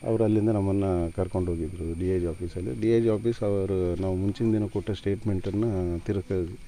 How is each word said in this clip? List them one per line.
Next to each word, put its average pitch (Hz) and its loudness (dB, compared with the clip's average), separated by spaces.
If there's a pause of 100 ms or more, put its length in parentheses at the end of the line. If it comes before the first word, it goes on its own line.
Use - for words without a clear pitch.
ಅವ್ರು 113 2
ಅಲ್ಲಿಂದ 107 4
ನಮ್ಮನ್ನು 98 2
ಕರ್ಕೊಂಡು 92 0
ಹೋಗಿದ್ರು 82 -4
ಡಿ 92 2
ಐ 90 2
ಜಿ 87 -2
ಆಫೀಸಲ್ಲಿ. 90 -4
ಡಿ 113 4
ಐ 117 6
ಜಿ 113 2
ಆಫೀಸ್ 110 0
ಅವರು 95 0
ನಾವು 95 0
ಮುಂಚಿನ 101 0
ದಿನ 107 2
ಕೊಟ್ಟ 98 -4
ಸ್ಟೇಟ್ಮೆಂಟನ್ನು 98 -2
ತಿರುಕ 98 -2 (360)